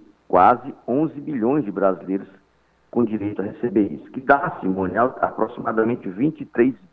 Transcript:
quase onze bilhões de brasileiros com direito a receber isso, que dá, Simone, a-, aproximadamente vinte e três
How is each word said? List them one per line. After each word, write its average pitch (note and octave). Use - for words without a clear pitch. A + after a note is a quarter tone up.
quase A2+
onze C#3+
bilhões C#3
de G2+
brasileiros F#2+
com A#2+
direito G#2
a G2
receber G#2+
isso, -
que B2+
dá, C#3+
Simone, F#2+
a-, A#2
aproximadamente A2+
vinte B2+
e -
três A#2+